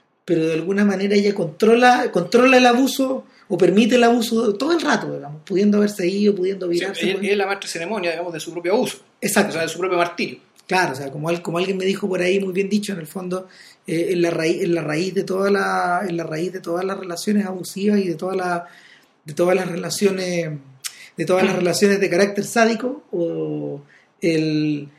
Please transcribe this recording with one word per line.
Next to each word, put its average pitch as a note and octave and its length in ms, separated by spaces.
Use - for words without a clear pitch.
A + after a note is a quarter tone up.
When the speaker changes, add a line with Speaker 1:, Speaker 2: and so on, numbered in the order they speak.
Speaker 1:
pero D#3+ 220
de D#3+ 80
alguna G3 320
manera G3 280
ella G3+ 200
controla, A#3 760
controla A#3+ 460
el B3 100
abuso C4 600
o F3+ 100
permite G3+ 380
el A#3+ 80
abuso A3+ 500
todo D4+ 180
el E4+ 80
rato, G#3 340
digamos, C#3+ 300
pudiendo G3+ 320
haberse G3+ 320
ido, G3+ 260
pudiendo F3+ 320
Speaker 2:
Sí, E3+ 60
Speaker 1:
virarse, F3 320
Speaker 2:
ella, F#3+ 120
Speaker 1:
pudiendo G3 100
Speaker 2:
ella G3+ 60
es G#3 60
la G3 80
maestra G3 220
de - 40
ceremonia, F3 380
digamos, E3+ 220
de D#3 80
su E3+ 120
propio E3+ 200
abuso. A#3+ 260
Speaker 1:
Exacto. G3+ 300
Speaker 2:
O - 20
sea, E3 100
de D#3+ 60
su D#3+ 100
propio F3+ 200
martirio. E3+ 400
Speaker 1:
Claro, F#3 280
o - 20
sea, C#3 160
como D3+ 160
al-, F3 140
como E3+ 160
alguien F#3+ 180
me F#3 80
dijo G3 240
por F3+ 140
ahí, F#3+ 180
muy F#3+ 140
bien F#3+ 160
dicho, G#3 240
en F3 60
el D3+ 60
fondo, F#3 420
eh, E3 260
en F3 100
la E3+ 80
raí-, E3 320
en E3+ 120
la E3 80
raíz D#3 320
de F#3+ 100
toda F#3+ 260
la, F#3 580
en E3+ 80
la E3 80
raíz D#3+ 300
de F#3 60
todas E3+ 260
las G3 120
relaciones G3 480
abusivas F#3+ 540
y F#3 80
de E3 60
toda F#3 200
la, F3+ 320
de D#3 80
todas F3+ 200
las F#3 160
relaciones, F3+ 800
de E3 100
todas F#3 180
las F#3+ 120
Speaker 2:
<clears throat> - 0
Speaker 1:
relaciones F#3 440
de F#3 80
carácter G3+ 360
sádico, A#3 680
o D3+ 680
el, D3+ 640